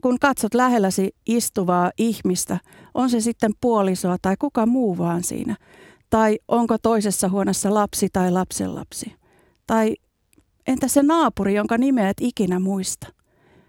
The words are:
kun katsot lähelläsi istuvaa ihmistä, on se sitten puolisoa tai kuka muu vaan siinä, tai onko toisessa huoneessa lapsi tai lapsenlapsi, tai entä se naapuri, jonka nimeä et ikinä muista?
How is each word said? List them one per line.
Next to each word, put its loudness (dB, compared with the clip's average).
kun 2
katsot 0
lähelläsi 2
istuvaa 0
ihmistä, -2
on 0
se 0
sitten 0
puolisoa 0
tai 0
kuka -2
muu 0
vaan -2
siinä, -6
tai 2
onko 0
toisessa 0
huoneessa 0
lapsi 0
tai 0
lapsenlapsi, -6
tai 0
entä 0
se 4
naapuri, 2
jonka 0
nimeä 2
et -4
ikinä 0
muista? -4